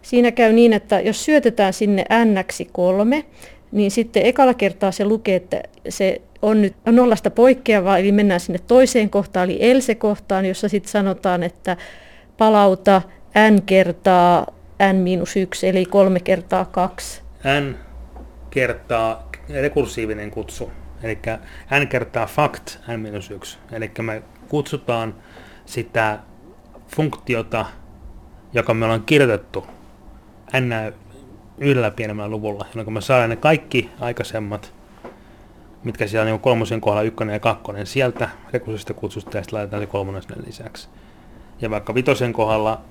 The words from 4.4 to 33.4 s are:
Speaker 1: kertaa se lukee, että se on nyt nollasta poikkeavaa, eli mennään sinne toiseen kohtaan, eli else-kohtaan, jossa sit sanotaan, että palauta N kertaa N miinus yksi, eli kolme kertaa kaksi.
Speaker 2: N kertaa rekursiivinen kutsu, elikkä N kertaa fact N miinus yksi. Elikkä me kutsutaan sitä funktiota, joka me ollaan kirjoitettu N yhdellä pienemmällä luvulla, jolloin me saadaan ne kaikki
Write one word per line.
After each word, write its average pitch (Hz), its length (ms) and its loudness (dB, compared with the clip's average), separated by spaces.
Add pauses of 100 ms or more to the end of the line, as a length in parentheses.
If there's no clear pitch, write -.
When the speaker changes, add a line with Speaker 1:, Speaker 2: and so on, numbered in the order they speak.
Speaker 1:
kertaa 196 380 -2
se 202 120 -2
lukee, 208 320 0
että - 260 -6 (260)
se 190 320 -2 (220)
on 214 200 4
nyt 196 120 0 (120)
nollasta 233 440 4
poikkeavaa, 214 680 4
eli 196 140 2
mennään 202 280 2
sinne - 260 -6
toiseen 233 440 4
kohtaan, 190 400 0
eli - 100 -4
else-kohtaan, 214 880 0
jossa 185 220 -4
sit 202 180 -2
sanotaan, 190 560 0
että 175 340 -6 (640)
palauta 202 640 4 (480)
N 202 160 6
kertaa 180 800 4 (460)
N 190 40 2
miinus 180 400 -2
yksi, 185 320 -2
eli 185 180 0
kolme 190 340 4
kertaa 185 440 -2
kaksi. - 580 -6 (380)
Speaker 2:
N 139 140 -6 (760)
kertaa 113 800 -4 (300)
rekursiivinen 110 680 -4
kutsu, - 400 -12 (320)
elikkä 113 360 -6 (420)
N 143 80 -2
kertaa 117 380 -4
fact - 500 -4 (200)
N 110 40 -8
miinus 104 300 -12
yksi. - 280 -16 (140)
Elikkä 110 300 -8
me 110 200 -8 (260)
kutsutaan 117 680 -4 (520)
sitä 110 520 -4 (680)
funktiota, 117 800 -4 (840)
joka 117 220 0
me 113 100 -2
ollaan 113 180 0
kirjoitettu 120 640 0 (960)
N 113 320 -6 (640)
yhdellä 131 320 0
pienemmällä 104 400 -8
luvulla, 107 440 -8
jolloin 110 180 -10
me 110 80 -6
saadaan 120 300 2
ne 113 60 -4
kaikki 147 540 -2 (100)